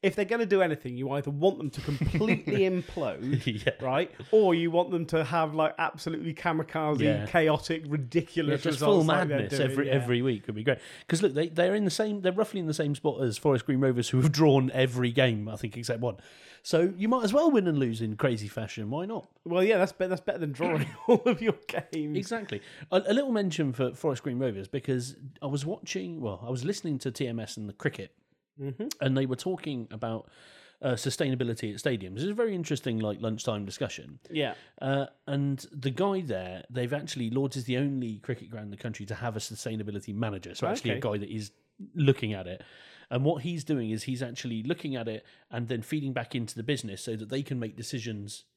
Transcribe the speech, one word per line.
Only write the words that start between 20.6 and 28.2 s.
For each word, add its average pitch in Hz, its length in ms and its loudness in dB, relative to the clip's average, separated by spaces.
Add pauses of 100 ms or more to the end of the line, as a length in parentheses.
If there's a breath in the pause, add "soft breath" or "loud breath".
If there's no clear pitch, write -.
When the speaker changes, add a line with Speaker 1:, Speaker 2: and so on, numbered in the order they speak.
Speaker 1:
<laughs> - 100 -6
all 233 180 8
of 214 160 4
your 220 140 2 (360)
games. 151 240 -2
Speaker 2:
Exactly. 202 460 -6 (280 loud breath)
A, 185 160 4
a 196 60 2
little 269 200 2
mention 170 420 0
for 123 180 0
Forest 131 300 -2
Green 123 160 -2
Rovers, 104 280 -2
because 131 480 -2 (280)
I 147 40 -6
was 139 200 -2
watching, 175 560 -6
well, 98 200 -6
I 117 60 -10
was 123 160 -4
listening 160 360 -2
to 131 100 -4
T 127 180 -4
M 117 100 -4
S 110 200 -8
and 104 100 -8
the 98 60 -10
cricket, - 380 -6 (480)